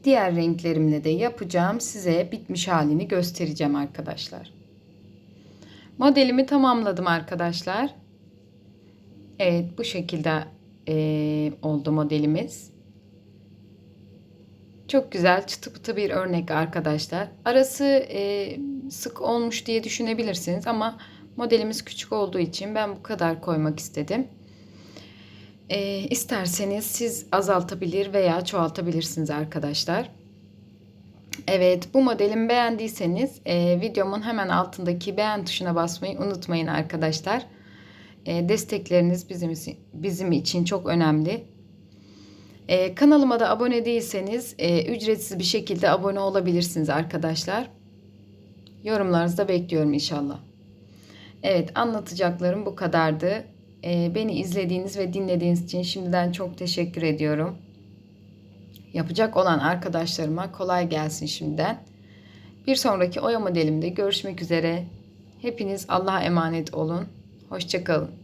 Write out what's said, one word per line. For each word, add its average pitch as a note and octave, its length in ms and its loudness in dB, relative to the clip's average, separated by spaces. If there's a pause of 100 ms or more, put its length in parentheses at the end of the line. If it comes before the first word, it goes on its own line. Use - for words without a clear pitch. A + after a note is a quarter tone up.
Diğer G3+ 320 6
renklerimle D#3+ 680 2
de D#3 60 2
yapacağım. F#3+ 680 0
Size F3 520 0
bitmiş F#3 360 -6
halini D#3+ 400 2
göstereceğim D#3 680 0
arkadaşlar. - 760 -8 (1500)
Modelimi C4 480 6
tamamladım A#3 600 4
arkadaşlar. E3+ 880 -2 (1400)
Evet, F3 400 2
bu A#3 60 -4
şekilde, E3 600 -2 (440)
e, D3+ 640 0 (100)
oldu D3+ 300 0
modelimiz. D3+ 800 0 (2250)
Çok C4+ 240 2
güzel, F3+ 340 4
çıtı - 260 -10
pıtı - 240 -8
bir G#3 140 0
örnek F3 400 -2
arkadaşlar. D#3+ 760 -2 (160)
Arası, C4 400 4 (240)
e, G3+ 480 -4 (340)
sık - 320 -10
olmuş A#3 440 -2
diye A3+ 180 -2
düşünebilirsiniz A3 840 -4
ama... A3+ 320 -2 (380)
Modelimiz A3 480 0
küçük - 280 -10
olduğu F#3+ 260 0
için F#3+ 360 -4
ben G3+ 220 0
bu - 60 -18
kadar E3+ 380 -2
koymak D#3 380 0
istedim. G3 480 -4 (1400)
E, G3 300 -2
isterseniz G3+ 840 -4
siz A#3 480 -6
azaltabilir F#3+ 800 0
veya F3+ 320 2
çoğaltabilirsiniz E3 840 -2
arkadaşlar. D3+ 800 -2 (1400)
Evet, F3+ 460 4
bu C4+ 80 6
modelimi A3 460 2
beğendiyseniz, A3+ 960 0
e, F3 340 4
videomun G3+ 420 0
hemen G#3+ 260 -2
altındaki F3 680 0
beğen G#3 280 0
tuşuna F3 300 -2
basmayı E3+ 440 -2
unutmayın F3 480 -2
arkadaşlar. D#3+ 800 -2 (800)
E, F3 220 -2
destekleriniz F3+ 840 2
bizim, F3 220 -4 (420)
bizim E3+ 380 -2
için E3+ 320 2
çok F3+ 220 -2
önemli. D#3+ 580 2 (1200)
E, F#3 260 2
kanalıma C#4 460 6
da G3+ 100 4
abone A#3 340 2
değilseniz, A3+ 760 -2
e, E3+ 260 2 (120)
ücretsiz G#3+ 420 -2
bir F#3+ 60 0
şekilde F#3+ 460 2
abone G3 300 2
olabilirsiniz F3 720 0
arkadaşlar. E3 800 -2 (1120)
Yorumlarınızı F3+ 540 2
da G3 100 0
bekliyorum F3 440 2
inşallah. C#3+ 460 -2 (1040)
Evet, F3 320 2
anlatacaklarım F#3+ 920 0
bu G3 80 -4
kadardı. E3+ 720 0 (400)
E, E3+ 300 0
beni A3 180 -2
izlediğiniz F#3 680 -2
ve F3+ 140 -2
dinlediğiniz F3 520 2
için F3+ 180 -4
şimdiden F3 500 0
çok F3+ 260 -6
teşekkür E3+ 440 -2
ediyorum. D#3 560 0 (1300)
Yapacak E3+ 440 0
olan F3+ 220 4
arkadaşlarıma E3+ 920 -2
kolay F3+ 360 0
gelsin D#3 380 -2
şimdiden. D#3 560 -4 (840)
Bir C4 100 4
sonraki F#3 440 2
oya A3+ 200 2
modelimde E3 480 2
görüşmek G3 540 -2
üzere. E3+ 420 0 (580)
Hepiniz G3+ 460 -6
Allah'a F#3+ 340 0
emanet E3 520 0
olun. E3+ 340 -4 (400)
Hoşça F3+ 360 -4
kalın. E3 400 -2